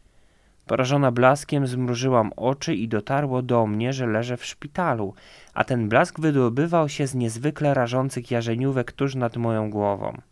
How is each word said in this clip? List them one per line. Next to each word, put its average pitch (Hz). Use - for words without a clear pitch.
Porażona 131
blaskiem 131
zmrużyłam 123
oczy 139
i 110
dotarło 127
do 120
mnie, 110
że 131
leżę 117
w -
szpitalu, 131
a -
ten 117
blask 151
wydobywał 151
się 143
z 127
niezwykle 131
rażących 127
jarzeniówek 120
tuż 135
nad 120
moją 113
głową. 104